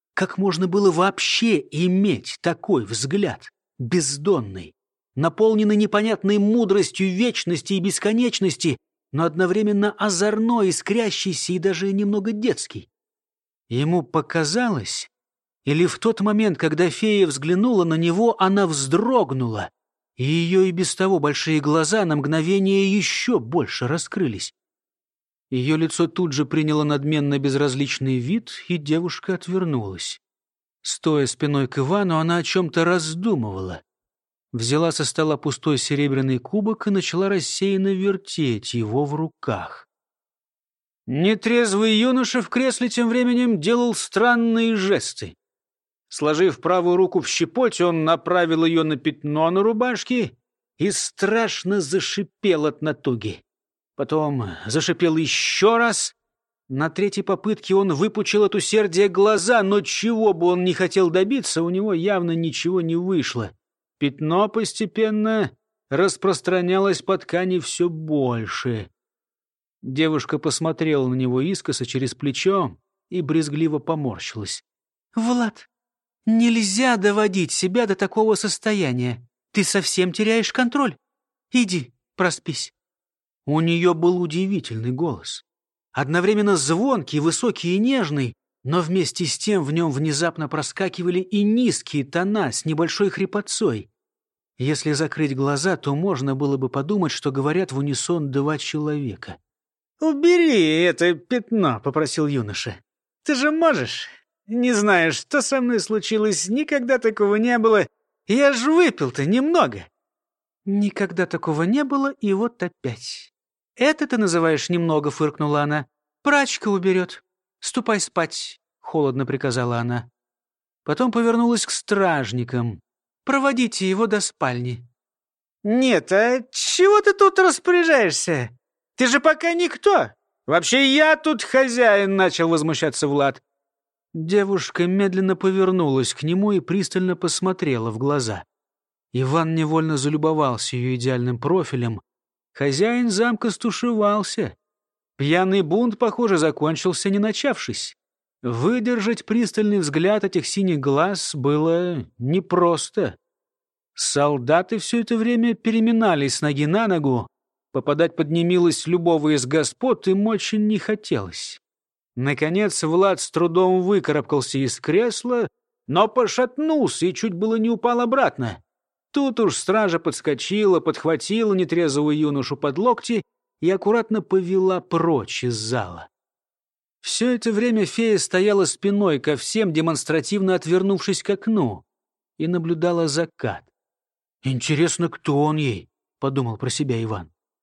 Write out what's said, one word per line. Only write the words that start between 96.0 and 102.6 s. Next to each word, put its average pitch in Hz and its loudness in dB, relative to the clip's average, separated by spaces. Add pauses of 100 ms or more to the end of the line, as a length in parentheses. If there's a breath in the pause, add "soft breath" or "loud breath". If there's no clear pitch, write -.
было 139 0
бы 131 -2
подумать, 165 0
что - -4
говорят 151 0
в 131 -4
унисон 143 -2
два 143 -2
человека. 147 -6 (640)
«Убери 294 4
это 175 2
пятно», 185 -2
попросил 147 -2
юноша. 110 -4 (480)